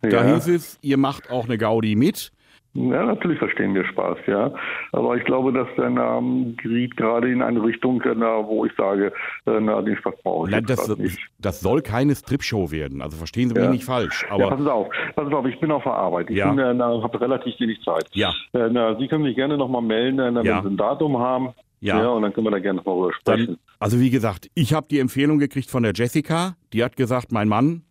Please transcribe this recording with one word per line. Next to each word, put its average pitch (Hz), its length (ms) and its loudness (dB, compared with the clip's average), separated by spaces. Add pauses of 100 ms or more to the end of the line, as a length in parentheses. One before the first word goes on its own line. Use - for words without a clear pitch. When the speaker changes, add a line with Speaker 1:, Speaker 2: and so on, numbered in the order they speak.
Speaker 1:
da 113 80 0 (180)
Speaker 2:
Ja. 139 80 6
Speaker 1:
hieß 170 140 0
es, 175 320 0
ihr 139 160 2
macht 135 340 0
auch 123 140 -4
eine 117 140 -2
Gaudi 110 360 2
mit. 135 380 2 (400)
Speaker 2:
Ja, 127 320 0
natürlich 214 360 0
verstehen 98 340 -2
wir 92 100 2
Spaß, - 340 -2 (100)
ja. 107 260 0 (380)
Aber 123 240 0
ich 127 80 -2
glaube, 131 280 2
dass 127 140 0 (100)
der 123 140 0
Name 123 640 0 (100)
geht 120 340 -2
gerade 117 320 0
in 127 140 0
eine 117 220 0
Richtung, 120 380 0
äh, 123 140 0
na, 113 300 0
wo 110 180 0
ich 110 140 0
sage, 98 340 2 (340)
äh, 113 140 2
na, 107 220 2
den 104 140 0
Spaß 95 260 -6
brauche 87 240 -2
ich 98 60 -2
Speaker 1:
Nein, 110 160 2
Speaker 2:
jetzt 123 100 0
Speaker 1:
das, - 80 -2
Speaker 2:
grad 104 140 -2
nicht. 95 180 -2 (220)
Speaker 1:
das - 200 -4
soll 143 220 2
keine 135 320 2
Stripshow 107 560 -2
werden, 71 320 -6
also 76 140 -8
verstehen 107 320 -2
Sie 117 80 0
mich - 80 4
Speaker 2:
Ja. - 60 4
Speaker 1:
nicht 123 120 0
falsch, 123 460 -2
Speaker 2:
Ja, 101 80 -6
Speaker 1:
aber 98 140 4
Speaker 2:
passen 135 120 -2
Sie 147 100 2
auf, 104 160 0 (280)
passen 143 140 -2
Sie 147 60 0
auf, 131 100 0
ich 131 120 -4
bin 156 140 0
auf 139 100 0
der 123 120 -2
Arbeit. 87 360 -2
Ich 92 60 0
Speaker 1:
Ja. 98 120 2
Speaker 2:
bin, 135 120 2
äh, 127 120 2
na, 120 300 0
hab 113 180 -4
relativ 123 380 -2
wenig 113 240 -2
Zeit. 151 300 -2
Speaker 1:
Ja. 101 160 0 (240)
Speaker 2:
Äh, 120 180 2
na, 113 300 2
Sie 135 80 -4
können 156 160 0
sich 127 100 0
gerne 139 240 0
noch 135 100 0
mal 127 140 0
melden, 120 380 0
äh, 123 100 2
na, 120 140 0
Speaker 1:
Ja. 90 140 2
Speaker 2:
wenn 92 100 -2
Sie 98 60 0
ein - 20 -4
Datum 139 420 0
haben. 127 300 0 (320)
Speaker 1:
Ja. 101 200 0
Speaker 2:
Ja, 117 100 2
und 113 120 2
dann 101 100 0
können 110 140 0
wir 107 60 2
da 98 80 0
gerne 95 160 -2
noch 90 100 -6
mal 98 60 0
drüber 90 200 0 (120)
Speaker 1:
Dann, 113 160 2
Speaker 2:
sprechen. 113 180 -4 (220)
Speaker 1:
also 110 180 2
wie 127 120 4
gesagt, 110 440 -2
ich 151 200 2
hab 156 140 -2
die 147 120 2
Empfehlung 143 400 2
gekriegt 139 280 -2
von 127 140 0
der 107 100 2
Jessica, 160 640 -2 (180)
die 113 120 2
hat 123 120 -4
gesagt, 123 360 -2
mein 107 160 2
Mann 143 420 2